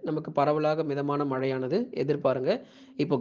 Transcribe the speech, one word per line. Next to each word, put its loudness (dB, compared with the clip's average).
நமக்கு -4
பரவலாக 2
மிதமான -2
மழையானது 0
எதிர்பாருங்க. 0
இப்போ 0